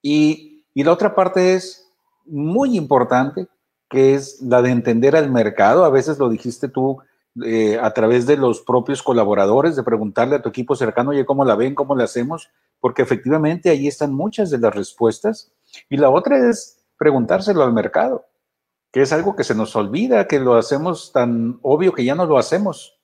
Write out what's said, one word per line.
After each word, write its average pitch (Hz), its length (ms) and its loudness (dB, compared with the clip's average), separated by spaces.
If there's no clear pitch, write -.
Y, 151 720 -2
y 139 100 -4
la 156 100 2
otra 202 220 0
parte 185 400 2
es - 340 -12
muy 180 520 -2
importante, 135 720 0
que 135 260 4
es 139 260 -10
la 123 200 2
de 123 100 2
entender 120 440 2
al 151 160 2
mercado. 113 540 2
A 160 40 4
veces 139 280 0
lo 135 120 0
dijiste 117 400 -6
tú, 135 300 -2
eh, 113 380 0
a 110 120 0
través 120 320 2
de 147 120 2
los 123 240 -2
propios 127 420 -2
colaboradores, 113 720 2
de 131 80 -4
preguntarle 117 540 -2
a 120 40 -4
tu - 80 -6
equipo 127 260 -4
cercano, 120 360 -2
"Oye, 139 140 0
¿cómo 139 180 0
la 120 120 4
ven? 131 200 -2
¿Cómo 143 200 -2
la 123 100 2
hacemos?". 127 440 -8
Porque 123 220 -2
efectivamente 151 680 0
ahí 143 180 2
están 143 260 -4
muchas 190 380 -4
de 139 60 -2
las 117 160 0
respuestas. 113 760 -4
Y 139 80 -4
la 143 120 4
otra 240 400 2
es - 300 -8
preguntárselo 156 680 0
al 123 100 2
mercado, 240 520 -2
que 127 80 2
es 135 100 2
algo 170 240 -2
que 139 80 -4
se 120 120 -4
nos 110 200 -4
olvida, 117 520 0
que 147 120 0
lo 127 160 2
hacemos 143 560 -2
tan 120 500 -2
obvio 160 320 0
que 120 120 -4
ya 135 100 0
no 175 100 -2
lo 156 120 2
hacemos 175 680 -4